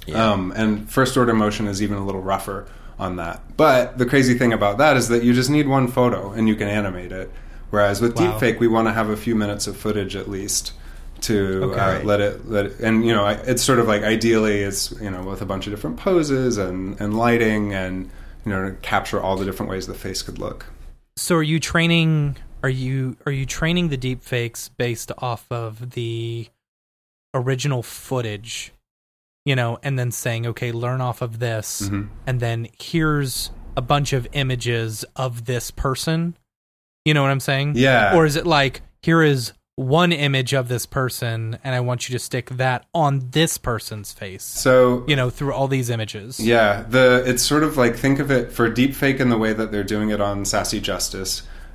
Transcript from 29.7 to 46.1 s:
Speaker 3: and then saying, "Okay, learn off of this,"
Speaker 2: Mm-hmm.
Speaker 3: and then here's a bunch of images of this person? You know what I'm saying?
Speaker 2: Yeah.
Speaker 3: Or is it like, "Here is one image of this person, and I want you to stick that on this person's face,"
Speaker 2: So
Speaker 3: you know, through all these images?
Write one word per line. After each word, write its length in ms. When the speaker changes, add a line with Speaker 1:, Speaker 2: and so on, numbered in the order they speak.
Speaker 3:
and 160
then 120
saying, 360
"Okay, 260
learn 280
off 220
of 160
this," 440
Speaker 2:
Mm-hmm. 200
Speaker 3:
and 140
then 280
here's 680
a 60
bunch 300
of 200
images 720
of 300
this 240
person? 640
You 100
know 80
what 80
I'm 100
saying? 360
Speaker 2:
Yeah. 380
Speaker 3:
Or 120
is 100
it 100
like, 360
"Here 200
is 300
one 360
image 420
of 140
this 180
person, 760
and 120
I 60
want 280
you 60
to 40
stick 320
that 420
on 380
this 280
person's 540
face," 320
Speaker 2:
So 600
Speaker 3:
you 100
know, 140
through 220
all 160
these 220
images? 500